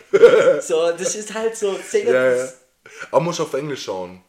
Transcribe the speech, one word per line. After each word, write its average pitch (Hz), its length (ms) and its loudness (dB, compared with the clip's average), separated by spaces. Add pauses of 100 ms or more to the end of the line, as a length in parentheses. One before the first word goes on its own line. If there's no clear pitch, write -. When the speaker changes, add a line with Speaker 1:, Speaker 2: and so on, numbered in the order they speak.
(120)
Speaker 1:
<laughs> 147 500 6
Speaker 2:
So, 170 300 -2
das 190 240 -6
ist 208 180 -12
halt 220 220 -4
so 196 220 -4
Szene, 220 340 -2
Speaker 1:
Ja, 127 200 2
ja. 123 120 2
Speaker 2:
das 131 140 -12 (520)
Speaker 1:
Aber 127 140 2
muss 165 160 -4
auf 151 140 -6
Englisch 139 300 -8
schauen. 92 460 -10